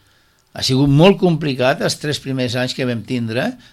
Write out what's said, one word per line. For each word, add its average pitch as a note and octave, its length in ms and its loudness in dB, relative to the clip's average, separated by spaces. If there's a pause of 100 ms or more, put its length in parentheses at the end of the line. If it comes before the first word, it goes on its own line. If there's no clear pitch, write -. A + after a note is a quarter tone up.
(540)
Ha G#2 100 -6
sigut C3 240 2
molt D#3+ 320 6
complicat D3 640 0
els E3+ 160 -2
tres D3+ 180 -4
primers B2+ 380 -4
anys B2+ 180 -2
que C3+ 140 -4
vam A#2+ 160 -4
tindre B2 460 -4 (220)